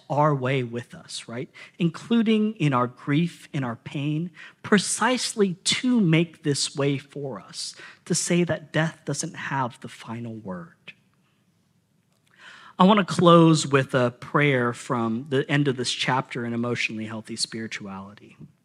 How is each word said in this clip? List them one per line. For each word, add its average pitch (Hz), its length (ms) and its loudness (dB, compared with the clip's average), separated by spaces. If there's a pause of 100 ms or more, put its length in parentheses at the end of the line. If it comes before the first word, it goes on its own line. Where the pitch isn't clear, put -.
our 147 240 2
way 131 300 0
with 117 320 -8
us, - 320 -16
right? 120 240 -12 (260)
Including 214 760 0
in 147 180 2
our 123 140 2
grief, 147 680 -2
in 143 120 -4
our 120 100 -6
pain, 151 560 -6 (320)
precisely 214 920 0 (100)
to 247 360 2
make 165 440 2
this - 320 -2
way 143 220 0
for 139 420 -10
us, - 340 -14 (300)
to 185 100 -2
say 175 300 2
that 156 280 -6
death 156 320 -2
doesn't 147 300 -6
have 131 460 -6
the 123 80 -16
final 117 460 -12
word. 92 600 -14 (1800)
I 185 60 6
want 208 140 8
to 196 60 2
close 165 600 6
with 135 260 0
a 123 200 2
prayer 135 600 0
from 120 580 -4
the 135 200 -2
end 143 160 2
of 127 100 0
this 120 160 -4
chapter 131 540 -4
in 117 80 -6
Emotionally 117 520 -4
Healthy 110 300 -12
Spirituality. 104 1000 -10 (280)